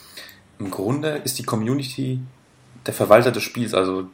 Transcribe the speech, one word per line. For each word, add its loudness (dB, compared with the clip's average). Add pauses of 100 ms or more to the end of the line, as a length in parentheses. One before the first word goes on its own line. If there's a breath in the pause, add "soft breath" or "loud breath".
(600 loud breath)
im -6
Grunde -2
ist -6
die -8
Community -2 (640)
der -4
Verwalter 6
des -2
Spiels, -4
also 0 (100)